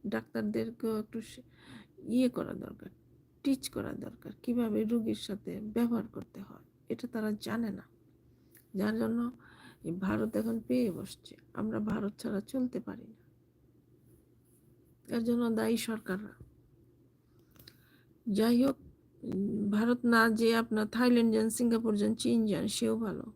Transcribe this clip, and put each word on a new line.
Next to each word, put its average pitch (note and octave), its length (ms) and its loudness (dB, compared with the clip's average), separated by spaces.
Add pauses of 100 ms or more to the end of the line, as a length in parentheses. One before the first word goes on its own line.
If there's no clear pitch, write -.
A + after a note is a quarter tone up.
ডাক্তারদেরকেও A3 920 -2
একটু G#3+ 220 -8
সে-, - 220 -18 (560)
ইয়ে B3 300 2
করা - 260 -4
দরকার, - 340 -12 (540)
টিচ C4+ 260 0
করা - 240 -6
দরকার, - 400 -12 (100)
কিভাবে A3+ 420 0
রোগীর A3+ 300 0
সাথে G#3 460 -8
ব্যবহার A3+ 480 0
করতে - 320 -14
হয়, - 240 -18 (240)
এটা A3+ 240 -6
তারা G#3+ 280 -2
জানে A3+ 300 -4
না। G3 120 -10 (920)
যার G#3 240 0
জন্য A#3 340 -2 (520)
এই E3 80 -4
ভারত G#3 440 -2
এখন A3+ 240 -2
পেয়ে B3 300 0
বসছে। - 460 -12 (180)
আমরা G#3+ 260 -2
ভারত G#3+ 380 -2
ছাড়া G#3 220 -4
চলতে B3 400 -4
পারি A3+ 220 -12
না, - 140 -20 (2000)
এর A#3 80 0
জন্য A#3+ 260 2
দায়ী A3 260 2
সরকাররা। G#3+ 560 -4 (2000)
যাই A3+ 340 4
হোক, C4+ 140 4 (460)
উম, G3+ 480 -2
ভারত A#3 340 2
না A#3 260 6
যেয়ে A3+ 260 4
আপনার A3 300 0
থাইল্যান্ড A#3 480 6
যান, A3 160 4
সিঙ্গাপুর A3+ 460 2
যান, G#3 180 2
চীন A#3 320 4
যান, G#3 220 0
সেও A3 300 0
ভালো। G#3 380 -6